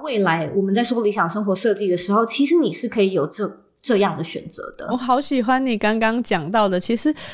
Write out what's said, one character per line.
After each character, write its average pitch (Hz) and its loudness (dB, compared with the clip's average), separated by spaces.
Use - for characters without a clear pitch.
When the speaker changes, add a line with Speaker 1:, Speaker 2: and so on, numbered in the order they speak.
Speaker 1:
未 262 -2
来 165 0
我 196 4
们 196 0
在 233 2
说 233 0
理 208 2
想 196 0
生 208 -4
活 190 0
设 208 2
计 196 -2
的 175 2
时 196 0
候， 226 4
其 277 0
实 320 4
你 254 4
是 233 -4
可 214 -2
以 190 2
有 151 0
这， - -4
这 226 2
样 190 0
的 165 -6
选 - -8
择 - -2
的。 - -12
Speaker 2:
我 247 0
好 247 0
喜 277 -2
欢 262 0
你 233 0
刚 214 0
刚 226 2
讲 170 -2
到 208 2
的， 180 0
其 233 0
实 302 0